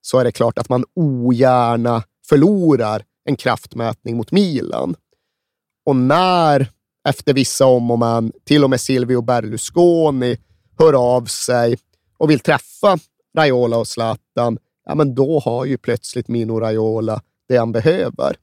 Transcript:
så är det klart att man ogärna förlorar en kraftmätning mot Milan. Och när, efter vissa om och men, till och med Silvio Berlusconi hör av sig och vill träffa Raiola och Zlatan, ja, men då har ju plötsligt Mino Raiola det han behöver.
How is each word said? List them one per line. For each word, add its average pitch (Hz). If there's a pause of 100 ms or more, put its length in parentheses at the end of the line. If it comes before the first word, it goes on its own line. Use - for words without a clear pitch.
så -
är 127
det 120
klart 117
att -
man 127 (120)
ogärna 120 (260)
förlorar 139 (220)
en 139
kraftmätning 117
mot -
Milan. 147 (920)
Och 143
när, 151 (400)
efter 139
vissa 135
om 120
och 117
men, 117 (120)
till 147
och 131
med 127
Silvio 123
Berlusconi 131 (400)
hör 127
av 120
sig 117 (400)
och 156
vill 139
träffa - (400)
Raiola 123
och 110
Zlatan, 117 (260)
ja, 147
men 147
då 139
har 123
ju 131
plötsligt -
Mino 113
Raiola 110 (280)
det 127
han 113
behöver. 156